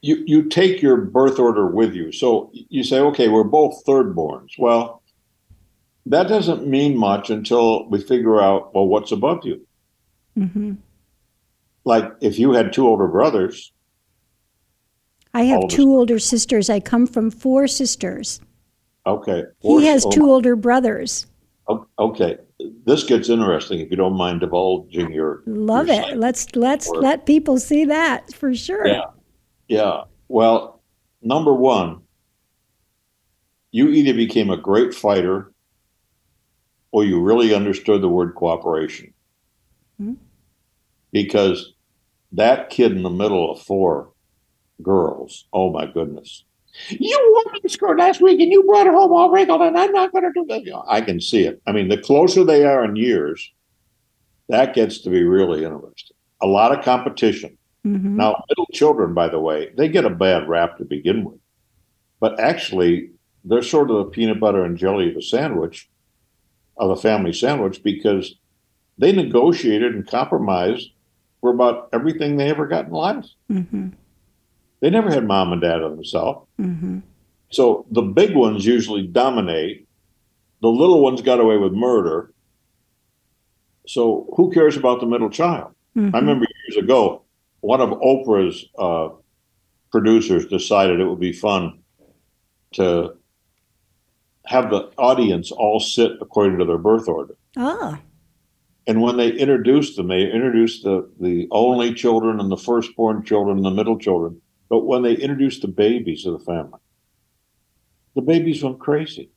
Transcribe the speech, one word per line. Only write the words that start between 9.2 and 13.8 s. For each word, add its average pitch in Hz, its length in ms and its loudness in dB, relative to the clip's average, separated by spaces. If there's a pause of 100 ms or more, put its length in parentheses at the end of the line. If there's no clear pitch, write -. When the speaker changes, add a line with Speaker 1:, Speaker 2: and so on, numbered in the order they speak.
Speaker 1:
you? - 240 -10 (680)
Speaker 2:
Mm-hmm. 202 360 -6 (1120)
Speaker 1:
Like, 113 280 0 (100)
if 104 180 -2
you 131 140 4
had 110 180 2
two 135 160 2
older 101 200 4
brothers. 98 680 -2 (1600)